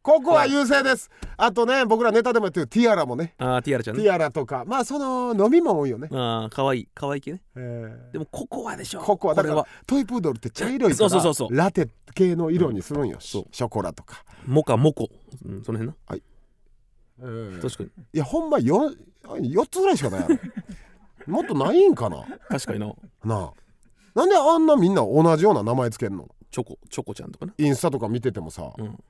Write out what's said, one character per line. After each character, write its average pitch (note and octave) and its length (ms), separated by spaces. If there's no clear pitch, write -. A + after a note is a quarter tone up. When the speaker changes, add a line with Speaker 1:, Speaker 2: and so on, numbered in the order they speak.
Speaker 1:
コ D4+ 200
コ D#4 180
ア C#4+ 60
優 C#4 200
勢 C4+ 180
で C4 120
す。 - 160
あ A3+ 160
と A#3 140
ね、 C4 200
僕 A3 160
ら A3+ 120
ネ A#3 100
タ B3 80
で A#3 80
も G#3+ 60
や F#3+ 40
っ D3 40
て E3+ 80
る C3+ 60
テ G#3+ 120
ィ A#3+ 100
ア G#3+ 60
ラ D#3+ 100
も B2 120
ね。 E3 220
Speaker 2:
あ B2+ 180
ー、 B2 40
テ C#3+ 100
ィ C3+ 40
ア B2 40
ラ A#2 40
ち A#2+ 60
ゃ - 40
ん - 40
ね。 G#3+ 60
Speaker 1:
テ G#3 60
ィ F#3+ 40
ア F3 40
ラ D#3 140
と - 140
か。 B2+ 200
ま A#3+ 120
あ、 B3+ 80
そ C#4 120
の、 B3 480
飲 A#3+ 60
み E4 80
物 A3+ 220
多 C#3+ 40
い C3+ 40
よ A2+ 80
ね。 C#3 160
Speaker 2:
あ A2+ 360
ー、 - 60
か C#3 80
わ C3+ 120
い A#2 80
い。 - 100
か - 140
わ C#3+ 80
い - 20
い C#3 40
系 C#3+ 120
ね。 F#3+ 80
Speaker 1:
え - 20
ー。 A#2+ 540
Speaker 2:
で - 60
も、 D#3 60
コ - 220
コ A#3 220
ア - 80
で G3 80
し - 100
ょ。 F3+ 60
Speaker 1:
コ G3+ 160
コ F3+ 140
ア。 D3+ 40
Speaker 2:
こ D3+ 60
れ D3+ 80
は。 D3+ 60
Speaker 1:
だ D3+ 80
か - 60
ら、 - 160
ト C#4 140
イ C4 60
プ A3 100
ー A#3 60
ド E3 100
ル A#2 60
っ - 20
て A#2+ 100
茶 - 200
色 B3+ 80
い - 20
か A#3+ 80
ら、 D3+ 80
Speaker 2:
そ G#3+ 120
う - 20
そ F#3 80
う F3+ 40
そ E3+ 100
う - 20
そ B2+ 140
う。 A#2 100
Speaker 1:
ラ F3+ 140
テ D#3+ 180
系 F3+ 220
の E3 140
色 E3+ 200
に G2+ 100
す D3 120
る D3 100
ん A2+ 60
よ。 D#2+ 60
Speaker 2:
う - 20
ん。 - 40
そ - 200
う。 - 100
Speaker 1:
シ - 140
ョ - 20
コ G#2+ 140
ラ F2 100
と - 100
か。 - 220
Speaker 2:
モ C#3 180
カ、 A#2+ 140
モ D3 160
コ。 - 160
う - 100
ん、 G2+ 100
そ A2+ 80
の A2+ 40
辺 A2+ 100
な。 D3+ 80
Speaker 1:
は - 80
い。 - 80
え B2 40
ー。 A2+ 380
Speaker 2:
確 B2 160
か - 60
に。 - 60
Speaker 1:
い - 40
や、 D#3 60
ほ D#4+ 240
ん - 20
ま、 D4 100
よ-、 A3+ 300
四 F3 240
つ - 160
ぐ F#4+ 60
ら F#4+ 40
い D4 60
し D3 60
か B2+ 60
な F#2+ 100
い - 20
や - 80
ろ。 D4+ 80
<laughs> - 0
も A3+ 160
っ - 20
と - 80
な D#3 200
い F#4 120
ん F4+ 100
か A#2 120
な。 D2 180
Speaker 2:
確 D#3+ 200
か G#2 80
に G#2 40
な。 G#2 140
Speaker 1:
な A2 160
あ。 E2 120
な C4+ 100
ん F#4 40
で G4 80
あ D#4+ 200
ん D#4+ 80
な D4+ 120
み F3 100
ん G3 80
な D#3+ 60
同 D#3 340
じ D#3 80
よ G#3+ 80
う - 20
な A2+ 100
名 A2+ 120
前 B2 140
つ A2 100
け A#2 80
ん G2 80
の？ E2+ 140
Speaker 2:
チ - 120
ョ - 20
コ、 - 160
チ - 120
ョ - 20
コ G2+ 100
ち - 80
ゃ - 60
ん - 40
と - 80
か - 60
な。 F#3+ 120
Speaker 1:
イ D3 100
ン C#3 80
ス B2+ 60
タ E3 100
と C3 80
か A#2 80
見 A#2 140
て A#2+ 100
て G2+ 80
も D#2+ 120
さ、 D#2+ 260
Speaker 2:
う - 40
ん。 G#2+ 160